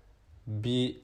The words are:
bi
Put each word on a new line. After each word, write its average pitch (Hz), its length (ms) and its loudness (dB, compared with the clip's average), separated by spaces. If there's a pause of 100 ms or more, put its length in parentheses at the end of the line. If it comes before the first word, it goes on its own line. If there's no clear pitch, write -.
(460)
bi 120 580 0